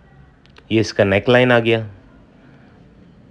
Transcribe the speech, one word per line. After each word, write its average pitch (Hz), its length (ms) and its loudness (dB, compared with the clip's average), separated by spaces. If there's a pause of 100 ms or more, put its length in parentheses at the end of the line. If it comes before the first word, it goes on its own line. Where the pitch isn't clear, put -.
(720)
ये 113 80 0
इसका 107 240 -2
नेकलाइन 123 480 2
आ 120 80 2
गया, 113 260 -4 (1400)